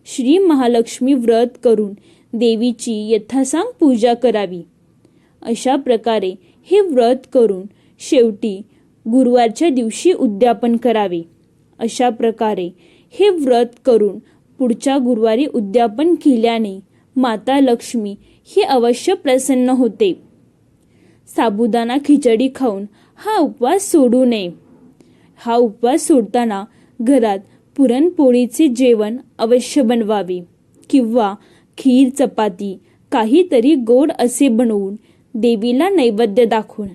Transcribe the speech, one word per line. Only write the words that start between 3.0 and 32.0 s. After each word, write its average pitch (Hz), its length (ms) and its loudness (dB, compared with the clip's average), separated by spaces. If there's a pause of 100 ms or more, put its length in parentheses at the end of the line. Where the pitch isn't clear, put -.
यथासांग 269 680 -2
पूजा 240 340 2
करावी. 208 480 -2 (800)
अशा 254 340 -2
प्रकारे 226 560 -2 (320)
हे 392 160 2
व्रत 254 360 2 (180)
करून 202 300 2 (360)
शेवटी 226 640 0 (500)
गुरुवारच्या 240 580 2
दिवशी 247 420 0
उद्यापन 233 640 0
करावे. 214 440 -2 (580)
अशा 240 300 -2
प्रकारे 220 600 -4 (420)
हे 403 180 2
व्रत 254 360 0 (200)
करून 208 340 2 (400)
पुढच्या 262 380 -2
गुरुवारी 240 480 0
उद्यापन 233 720 0
केल्याने 226 640 0 (360)
माता 254 440 0
लक्ष्मी 240 560 -2 (300)
ही - 160 0
अवश्य 247 520 0
प्रसन्न 262 560 0
होते. 220 520 0 (1040)
साबुदाणा 233 800 -2
खिचडी 262 500 2
खाऊन 208 300 -4 (300)
हा 427 220 -6
उपवास 277 540 -2
सोडू 254 340 4
नये. 214 240 -2 (880)
हा 233 180 -4
उपवास 240 520 0
सोडताना 226 560 0 (380)
घरात 226 380 0 (380)
पुरणपोळीचे 269 920 2
जेवण 233 500 0 (200)
अवश्य 240 440 0
बनवावे 208 580 -2 (500)
किंवा 226 440 0 (440)
खीर, 262 320 2